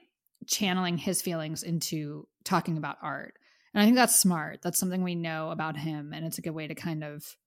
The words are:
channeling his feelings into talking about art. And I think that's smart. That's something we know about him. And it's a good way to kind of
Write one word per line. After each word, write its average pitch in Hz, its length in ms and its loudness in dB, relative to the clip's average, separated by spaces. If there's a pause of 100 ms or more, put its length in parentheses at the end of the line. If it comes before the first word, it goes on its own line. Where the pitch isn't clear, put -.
(480)
channeling 185 500 2
his 180 240 0
feelings 160 420 -4
into 151 640 -4 (160)
talking 175 340 2
about 151 240 -6
art. 143 340 -6 (380)
And 208 80 4
I 208 40 8
think 233 100 8
that's 240 240 6
smart. 160 420 2
That's 170 180 -2
something 185 240 0
we 180 120 0
know 160 360 -2
about 156 260 -4
him. 151 360 -6
And 160 120 -6
it's 165 120 -6
a - 40 -8
good 165 100 -4
way 156 160 -6
to 156 80 -8
kind 156 280 -4
of 151 220 -10 (220)